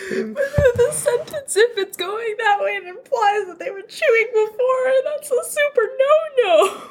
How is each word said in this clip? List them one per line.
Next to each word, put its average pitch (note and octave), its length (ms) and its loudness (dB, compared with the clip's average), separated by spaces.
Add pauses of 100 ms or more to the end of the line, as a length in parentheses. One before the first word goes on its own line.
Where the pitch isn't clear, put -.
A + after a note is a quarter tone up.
But C#5 640 0
the B4 160 2
sentence, C#5+ 640 -4
if A#4 220 2
it's G4 200 -6
going G#4+ 420 -6
that G#4 220 2
way, G4 100 -2
it G4+ 140 -8
implies G#4 640 -2
that F4 120 -16
they E4+ 120 -8
were G4 100 -12
chewing A4+ 520 2
before, B4 540 0
and C5 180 2
that's D5 260 -6
a C5 120 0
super C#5+ 460 0 (100)
no-no. C5 920 4